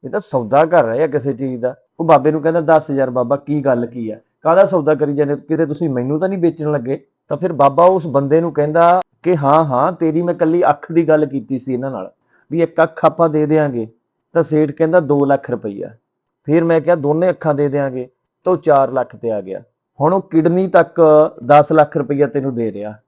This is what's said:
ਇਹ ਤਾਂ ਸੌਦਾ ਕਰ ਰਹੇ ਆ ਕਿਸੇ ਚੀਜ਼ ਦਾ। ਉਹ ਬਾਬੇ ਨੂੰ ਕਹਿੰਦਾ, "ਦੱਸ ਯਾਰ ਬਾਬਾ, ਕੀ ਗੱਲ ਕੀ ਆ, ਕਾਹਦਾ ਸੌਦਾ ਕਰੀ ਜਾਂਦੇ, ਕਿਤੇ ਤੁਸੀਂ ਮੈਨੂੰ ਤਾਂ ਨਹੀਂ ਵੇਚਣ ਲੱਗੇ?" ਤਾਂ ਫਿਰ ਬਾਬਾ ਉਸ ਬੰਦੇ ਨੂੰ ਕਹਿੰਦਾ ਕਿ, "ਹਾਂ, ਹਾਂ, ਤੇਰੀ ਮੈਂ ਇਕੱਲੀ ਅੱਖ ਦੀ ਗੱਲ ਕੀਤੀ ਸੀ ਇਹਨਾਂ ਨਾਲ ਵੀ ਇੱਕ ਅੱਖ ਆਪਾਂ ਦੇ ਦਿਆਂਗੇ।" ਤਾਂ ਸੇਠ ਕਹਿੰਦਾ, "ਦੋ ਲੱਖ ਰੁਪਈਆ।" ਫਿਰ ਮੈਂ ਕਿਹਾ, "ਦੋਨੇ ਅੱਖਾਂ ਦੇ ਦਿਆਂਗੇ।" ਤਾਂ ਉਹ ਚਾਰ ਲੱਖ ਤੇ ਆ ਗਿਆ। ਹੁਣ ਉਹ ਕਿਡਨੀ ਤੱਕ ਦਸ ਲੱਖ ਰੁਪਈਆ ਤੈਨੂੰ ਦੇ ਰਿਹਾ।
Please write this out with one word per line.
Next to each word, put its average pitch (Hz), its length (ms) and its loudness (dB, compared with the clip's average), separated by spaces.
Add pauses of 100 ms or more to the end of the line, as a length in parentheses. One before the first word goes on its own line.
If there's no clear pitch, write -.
ਇਹ - 60 -12
ਤਾਂ 202 100 -6
ਸੌਦਾ 131 460 0
ਕਰ 160 180 2
ਰਹੇ 117 200 -2
ਆ 160 40 0
ਕਿਸੇ 135 260 -4
ਚੀਜ਼ 127 280 -8
ਦਾ। 123 140 -4 (240)
ਉਹ 165 60 -4
ਬਾਬੇ 151 260 4
ਨੂੰ 156 100 -4
ਕਹਿੰਦਾ, 160 200 0
"ਦੱਸ 156 280 0
ਯਾਰ 135 200 -2
ਬਾਬਾ, 123 260 -2
ਕੀ 143 300 -6
ਗੱਲ 120 200 0
ਕੀ 117 240 -10
ਆ, 107 100 -12 (220)
ਕਾਹਦਾ 175 240 4
ਸੌਦਾ 156 300 0
ਕਰੀ 143 200 -2
ਜਾਂਦੇ, 143 200 -2
ਕਿਤੇ 151 300 -4
ਤੁਸੀਂ 147 240 -6
ਮੈਨੂੰ 131 300 -4
ਤਾਂ 190 100 -2
ਨਹੀਂ 196 100 -6
ਵੇਚਣ 160 320 -2
ਲੱਗੇ?" 139 340 -6 (240)
ਤਾਂ 147 80 -4
ਫਿਰ 170 160 -4
ਬਾਬਾ 139 320 4
ਉਸ 180 220 2
ਬੰਦੇ 139 340 0
ਨੂੰ 170 120 -4
ਕਹਿੰਦਾ 170 480 2 (220)
ਕਿ, 175 140 0
"ਹਾਂ, 147 260 2
ਹਾਂ, 143 280 0
ਤੇਰੀ 165 300 -2
ਮੈਂ 175 120 -2
ਇਕੱਲੀ 170 360 0
ਅੱਖ - 220 -4
ਦੀ 165 160 0
ਗੱਲ 151 180 2
ਕੀਤੀ 131 340 -8
ਸੀ 131 140 -8
ਇਹਨਾਂ 131 180 -6
ਨਾਲ 98 200 -12 (400)
ਵੀ 165 100 -2
ਇੱਕ 165 220 0
ਅੱਖ 160 220 -4
ਆਪਾਂ 160 240 2
ਦੇ 151 160 0
ਦਿਆਂਗੇ।" 143 420 0 (460)
ਤਾਂ 170 100 2
ਸੇਠ 151 280 0
ਕਹਿੰਦਾ, 160 280 2
"ਦੋ 143 260 0
ਲੱਖ 135 260 -2
ਰੁਪਈਆ।" 101 380 -8 (560)
ਫਿਰ 165 180 0
ਮੈਂ 165 180 0
ਕਿਹਾ, 165 140 0
"ਦੋਨੇ 156 340 -2
ਅੱਖਾਂ 156 240 -4
ਦੇ 143 160 -2
ਦਿਆਂਗੇ।" 131 400 -6 (340)
ਤਾਂ 180 100 0
ਉਹ 170 40 0
ਚਾਰ 139 340 2
ਲੱਖ 123 240 -4
ਤੇ 113 160 -6
ਆ 104 100 -4
ਗਿਆ। 92 200 -12 (400)
ਹੁਣ 160 120 0
ਉਹ 190 80 0
ਕਿਡਨੀ 170 460 0
ਤੱਕ 170 340 2 (440)
ਦਸ 147 260 4
ਲੱਖ 151 260 2
ਰੁਪਈਆ 143 300 -2
ਤੈਨੂੰ 135 280 -6
ਦੇ 113 160 -4
ਰਿਹਾ। 104 220 -12 (140)